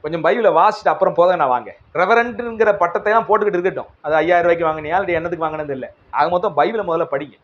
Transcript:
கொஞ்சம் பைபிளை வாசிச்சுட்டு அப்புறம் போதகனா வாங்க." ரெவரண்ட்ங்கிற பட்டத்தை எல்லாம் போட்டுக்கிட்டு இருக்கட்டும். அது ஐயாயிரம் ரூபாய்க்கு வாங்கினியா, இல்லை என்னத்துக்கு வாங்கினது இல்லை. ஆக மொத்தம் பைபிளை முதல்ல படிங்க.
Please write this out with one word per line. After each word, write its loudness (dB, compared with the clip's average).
கொஞ்சம் -6
பைபிளை 2
வாசிச்சுட்டு 2
அப்புறம் 2
போதகனா 2
வாங்க." -2
ரெவரண்ட்ங்கிற 0
பட்டத்தை 0
எல்லாம் 2
போட்டுக்கிட்டு 2
இருக்கட்டும். -2
அது -2
ஐயாயிரம் 4
ரூபாய்க்கு 0
வாங்கினியா, -2
இல்லை -2
என்னத்துக்கு -4
வாங்கினது -6
இல்லை. -10
ஆக 0
மொத்தம் -2
பைபிளை -2
முதல்ல -2
படிங்க. -8